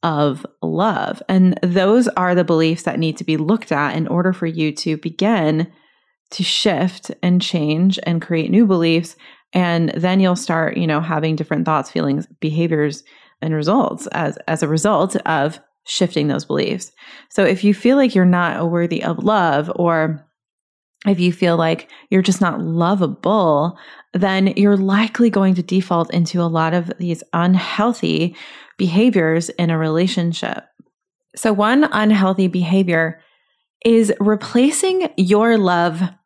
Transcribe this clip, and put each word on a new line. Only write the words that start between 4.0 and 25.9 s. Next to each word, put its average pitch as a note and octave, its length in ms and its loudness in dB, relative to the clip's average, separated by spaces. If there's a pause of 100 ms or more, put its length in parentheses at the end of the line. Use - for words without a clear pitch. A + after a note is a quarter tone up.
order F3+ 260 0
for F3 140 -6
you D#3+ 240 -4
to D3+ 260 -4
begin E3 760 -2 (600)
to - 120 -6
shift F3+ 680 -2 (100)
and F3+ 220 2
change E3 640 0
and E3+ 160 -2
create D#3+ 260 -2
new A3 160 4
beliefs. E3 500 0 (380)
And E3+ 380 2
then F3+ 280 0
you'll F#3 160 4
start, E3 400 -2
you F3 100 -2
know, D3+ 140 0
having D#3+ 380 -2
different D#3 280 -4
thoughts, D#3 240 -2
feelings, D3+ 380 -2 (140)
behaviors, D#3 600 -2 (380)
and D#3+ 120 -2
results E3 540 -2
as, D3+ 300 -6 (120)
as D#3 120 -2
a D#3+ 60 -2
result E3 480 0
of D#3 460 -2 (240)
shifting E3 420 -2
those C#3 160 -2
beliefs. - 480 -4 (380)
So G3+ 160 0
if F#3 180 0
you G3+ 100 4
feel A#3+ 220 2
like C4+ 180 2
you're F#3 120 4
not F3 440 0
worthy E3+ 320 -2
of - 220 -4
love, E3+ 520 2
or D#3+ 520 0 (800)
if F#3+ 140 0
you F3+ 100 2
feel F3 240 0
like E3 340 -2 (200)
you're F#3+ 120 2
just F#3 200 0
not F3+ 180 0
lovable, E3+ 1160 0 (340)
then F#3+ 360 0 (100)
you're G3+ 180 4
likely G#3 540 0
going F#3+ 260 2
to F3+ 80 -4
default F3 500 -2